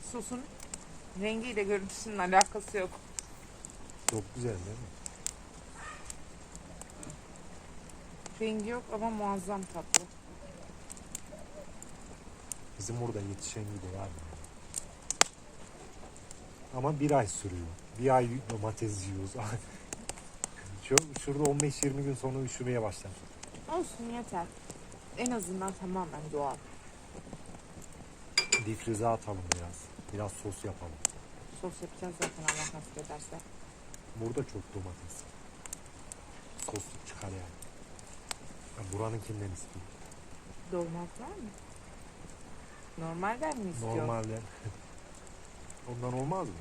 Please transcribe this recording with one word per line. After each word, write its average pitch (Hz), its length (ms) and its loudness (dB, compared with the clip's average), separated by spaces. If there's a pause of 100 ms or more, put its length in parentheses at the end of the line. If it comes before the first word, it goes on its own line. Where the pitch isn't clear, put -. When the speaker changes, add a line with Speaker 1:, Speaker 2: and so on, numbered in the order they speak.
(120)
Speaker 1:
Sosun 247 280 -2 (800)
rengiyle 220 420 2
görüntüsünün 202 560 2
alakası 190 580 10
yok. 185 140 2 (1200)
Speaker 2:
Çok 104 240 -2
güzel 120 200 0
değil 98 240 -4
mi? 123 140 -8 (3500)
Speaker 1:
Rengi 220 300 2
yok 240 120 0 (120)
ama 220 160 4
muazzam 196 500 2 (140)
tatlı. 170 280 4 (2750)
Speaker 2:
Bizim 117 220 -2
burada 110 200 0
yetişen 98 420 -4
gibi 95 360 -4
var 98 80 -2
mı? 90 60 -4 (2750)
Ama 139 240 6
bir 143 100 10
ay 131 160 12
sürüyor. 90 400 0 (340)
Bir 131 100 10
ay 127 180 12 (220)
domates 104 560 2
yiyoruz. 98 300 0
<laughs> - 1500 -4
Şu, 135 80 10 (280)
şurada 143 180 6
on 143 180 10
beş 147 220 6
yirmi 139 200 4
gün 139 120 4
sonra 131 240 2
üşümeye 123 440 4
başlar. 101 300 0 (600)
Speaker 1:
Olsun, 233 440 2
yeter. 208 300 0 (720)
En 247 120 6
azından 190 500 0
tamamen 180 400 -2 (120)
doğal. 139 240 2 (2000)
Speaker 2:
Difrize 110 400 4
atalım 107 360 4 (120)
biraz. 85 380 -4 (200)
Biraz 101 200 2
sos - 320 -4
yapalım. 87 280 -2 (680)
Speaker 1:
Sos 180 120 -2 (100)
yapacağız 175 380 -4
zaten 160 220 0
Allah 156 360 0
nasip 151 200 -8
ederse. 156 400 -8 (840)
Speaker 2:
Burada 117 220 2
çok 104 200 -4 (120)
domates. 90 420 -6 (1500)
Sosluk - 400 -4
çıkar - 220 -6
yani. 92 280 -6 (1200)
Ya 98 200 0
buranınkinden 107 520 2
istiyorum. - 400 -6 (840)
Speaker 1:
Dolmalık 170 480 0
var 247 60 -6
mı? 330 240 -6 (1500)
Normalden 208 600 2
mi 190 120 0
istiyor? 113 260 0
Speaker 2:
Normalden. 113 440 2 (760)
<laughs> - 720 -10
Ondan 123 320 0
olmaz 160 280 2
mı? 92 120 -6